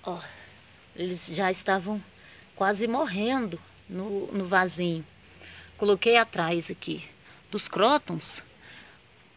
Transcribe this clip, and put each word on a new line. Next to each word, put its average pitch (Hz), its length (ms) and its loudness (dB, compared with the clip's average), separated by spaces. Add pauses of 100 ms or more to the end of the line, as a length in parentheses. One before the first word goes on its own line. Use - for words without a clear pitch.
ó, 175 160 -8 (760)
eles 180 380 -6
já 185 180 0
estavam 190 520 -2 (520)
quase 202 320 2
morrendo 226 720 -2 (300)
no, 196 420 -6
no 190 160 -2
vasinho. 175 600 2 (720)
Coloquei 208 400 6
atrás 170 520 0
aqui 170 320 -8 (480)
dos - 160 -4
crótons, 208 760 2 (960)